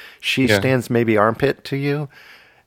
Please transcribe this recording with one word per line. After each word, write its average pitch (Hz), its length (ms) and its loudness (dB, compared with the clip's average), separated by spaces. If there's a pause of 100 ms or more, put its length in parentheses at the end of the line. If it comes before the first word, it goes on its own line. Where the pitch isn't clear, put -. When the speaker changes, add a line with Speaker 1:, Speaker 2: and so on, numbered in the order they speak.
(200)
Speaker 1:
she - 260 -2
Speaker 2:
Yeah. 107 140 4
Speaker 1:
stands 127 300 0
maybe 117 280 2
armpit 113 480 0
to 139 120 -6
you. 143 320 -4 (580)